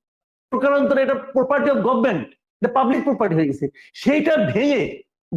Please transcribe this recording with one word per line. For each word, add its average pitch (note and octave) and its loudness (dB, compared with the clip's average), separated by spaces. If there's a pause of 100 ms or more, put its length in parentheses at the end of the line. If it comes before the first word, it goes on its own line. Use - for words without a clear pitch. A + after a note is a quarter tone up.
(500)
প্রকারান্তরে C4+ 2
এটা C4 0
property C4+ 0
of A3+ 0 (100)
government, A#3 0 (380)
এটা - 0
পাবলিক C4 0
প্রপার্টি G#3 0
হয়ে D#3+ 0
গেছে, C#3 -4 (260)
সেইটা D4+ 0
ভেঙে A3 0 (320)